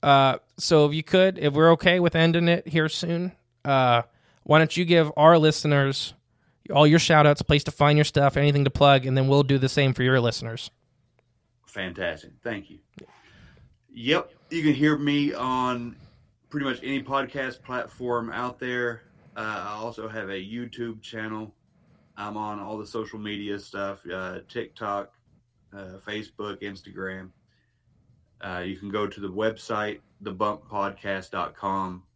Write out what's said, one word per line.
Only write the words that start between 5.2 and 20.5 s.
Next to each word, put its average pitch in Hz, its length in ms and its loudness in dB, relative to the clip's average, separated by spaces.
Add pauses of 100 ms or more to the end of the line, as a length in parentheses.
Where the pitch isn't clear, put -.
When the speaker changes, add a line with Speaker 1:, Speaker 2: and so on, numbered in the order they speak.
Speaker 1:
listeners 147 760 2 (580)
all 151 160 6
your 156 120 8
shout-outs, 151 420 4
place 147 240 2
to 151 60 -8
find 147 260 4
your 151 80 4
stuff, 139 320 2
anything 143 280 2
to 139 60 2
plug, 139 360 4
and 131 100 0
then 135 120 2
we'll 139 160 4
do 139 120 2
the 131 120 0
same 135 260 2
for 131 80 -2
your 127 180 4
listeners. 117 500 -4 (960)
Speaker 2:
Fantastic. 87 680 -10 (100)
Thank 104 280 -10
you. 98 80 -20 (1160)
Yep. 123 360 -2 (200)
You 165 120 -6
can 151 120 2
hear 147 240 2
me 143 340 -2
on 127 640 -4 (540)
pretty 143 160 -6
much 123 160 -6
any 135 200 -6
podcast 131 600 -6
platform 120 680 -6
out 123 280 -8
there. 123 440 -6 (340)
Uh, 110 320 -8
I 104 60 -10
also 110 340 -12
have 107 200 -10
a 98 120 -10
YouTube 117 600 -12